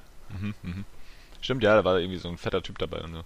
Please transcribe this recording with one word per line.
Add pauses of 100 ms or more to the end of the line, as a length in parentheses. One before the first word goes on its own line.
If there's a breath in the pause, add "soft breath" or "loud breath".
(380)
Mhm,
mhm. (560 soft breath)
Stimmt,
ja,
da
war
irgendwie
so
ein
fetter
Typ
dabei
und
so.